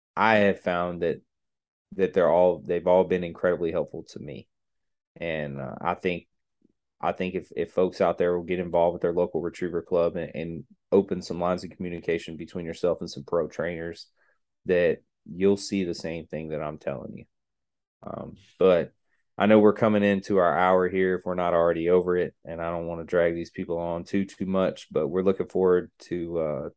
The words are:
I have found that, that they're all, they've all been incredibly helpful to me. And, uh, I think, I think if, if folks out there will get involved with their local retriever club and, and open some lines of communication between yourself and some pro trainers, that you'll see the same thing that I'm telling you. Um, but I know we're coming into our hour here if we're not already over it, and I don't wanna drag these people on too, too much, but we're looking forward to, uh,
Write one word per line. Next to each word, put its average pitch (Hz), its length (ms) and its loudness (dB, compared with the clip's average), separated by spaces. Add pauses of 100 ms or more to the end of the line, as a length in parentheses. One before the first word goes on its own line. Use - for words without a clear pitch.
(140)
I 107 220 4
have 101 240 2
found 87 400 -4
that, 82 220 -2 (760)
that 92 160 0
they're 85 180 4
all, 85 360 4
they've 87 200 -2
all 92 180 6
been 87 200 0
incredibly 85 480 -2
helpful 80 380 -6
to - 80 -16
me. - 280 -14 (680)
And, 76 420 -6
uh, 65 220 -10
I 87 140 -2
think, 87 320 -4 (760)
I 87 120 0
think 92 240 -4
if, - 180 -8
if 82 160 -4
folks 90 300 -2
out 87 180 2
there 87 180 2
will 87 80 -4
get 90 140 -4
involved 85 360 2
with 87 80 -6
their 87 100 0
local 85 280 0
retriever 85 420 -6
club 85 340 0
and, 82 180 -8
and 82 300 -8 (260)
open 95 320 2
some 85 180 -8
lines 90 220 0
of 87 80 -14
communication 85 680 -6
between 82 300 -10
yourself 82 340 -2
and 85 80 -8
some 69 140 -12
pro 80 240 -2
trainers, 82 640 -8 (580)
that 87 320 4 (260)
you'll 95 320 2
see 98 280 -4
the 85 100 -4
same 82 320 -8
thing 78 220 -10
that 76 120 -6
I'm 76 180 -8
telling 69 360 -8
you. - 100 -18 (800)
Um, - 320 -12 (240)
but 87 340 4 (440)
I 101 100 2
know 107 140 8
we're 104 140 6
coming 107 280 2
into 101 360 2
our 85 200 4
hour 92 300 4
here 92 280 0
if 90 80 -8
we're 90 120 -4
not 87 180 0
already 85 340 2
over 90 280 4
it, 85 180 -2 (100)
and 82 160 -10
I 85 100 -4
don't 85 180 -6
wanna 82 160 -8
drag 85 320 2
these 85 140 -8
people 87 280 -6
on 85 240 -4
too, 98 220 -2
too 95 220 -8
much, 95 440 -2
but 76 160 0
we're 90 160 -2
looking 95 240 0
forward 90 540 2
to, 85 380 -6
uh, 76 380 -4